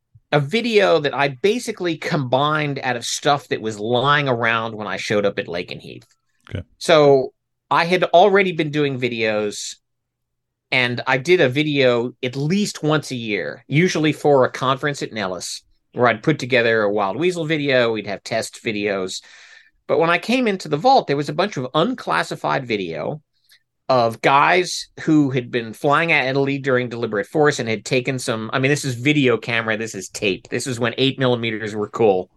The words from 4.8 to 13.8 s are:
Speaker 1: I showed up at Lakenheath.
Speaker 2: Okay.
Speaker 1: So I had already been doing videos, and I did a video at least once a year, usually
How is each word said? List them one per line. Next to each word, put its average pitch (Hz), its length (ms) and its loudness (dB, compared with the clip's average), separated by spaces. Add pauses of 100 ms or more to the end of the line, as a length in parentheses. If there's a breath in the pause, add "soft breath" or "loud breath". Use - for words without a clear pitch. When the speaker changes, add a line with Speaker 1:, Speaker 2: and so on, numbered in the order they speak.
Speaker 1:
I 95 80 -6
showed 101 300 0
up 98 140 -2
at - 80 -6
Lakenheath. 82 580 -10 (440)
Speaker 2:
Okay. - 140 -8 (140)
Speaker 1:
So 143 560 6 (360)
I 151 140 4
had 175 220 2
already 190 480 4
been 156 180 -2
doing 143 280 -2
videos, 110 760 -2 (920)
and 120 360 0
I 131 100 2
did 170 220 2
a 147 80 6
video 127 760 0
at 123 140 -4
least 165 480 -2
once 151 280 0
a 131 40 -6
year, 101 520 -6
usually 156 440 2